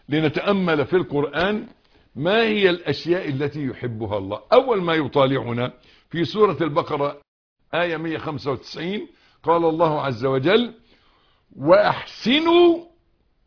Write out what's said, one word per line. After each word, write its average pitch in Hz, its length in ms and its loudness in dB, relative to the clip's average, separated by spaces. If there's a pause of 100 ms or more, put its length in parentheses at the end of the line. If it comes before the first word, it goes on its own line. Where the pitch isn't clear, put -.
لنتأمل 160 760 0
في 175 100 0
القرآن 175 720 -2 (500)
ما 185 260 0
هي 208 280 2
الأشياء 175 580 -2
التي 143 380 -4
يحبها 110 520 -6
الله. 98 220 -8 (120)
أول 240 300 2
ما 165 120 -2
يطالعنا 127 800 0 (380)
في 165 140 -2
سورة 196 360 2
البقرة 147 600 -2 (540)
آية 165 220 -2
مية 160 220 -6
خمسة 143 340 -6
وتسعين، 180 560 -8 (340)
قال 165 220 2
الله 160 360 2
عز 131 240 -4
وجل: 160 500 2 (840)
"وأحسنوا 262 1200 4 (680)